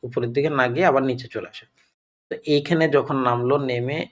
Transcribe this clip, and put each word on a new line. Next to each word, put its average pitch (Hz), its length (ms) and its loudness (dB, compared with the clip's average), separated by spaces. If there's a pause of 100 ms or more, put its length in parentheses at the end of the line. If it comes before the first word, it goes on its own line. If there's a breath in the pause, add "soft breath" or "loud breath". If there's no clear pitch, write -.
উপরের 120 300 -4
দিকে 143 160 0
না 135 180 2
গিয়ে 117 180 0
আবার 135 180 4
নিচে 127 240 -4
চলে 101 220 -10
আসে। - 160 -20 (640)
তো - 60 -8 (100)
এইখানে 151 440 2
যখন 143 280 2
নামলো, 123 400 2
নেমে 131 540 -4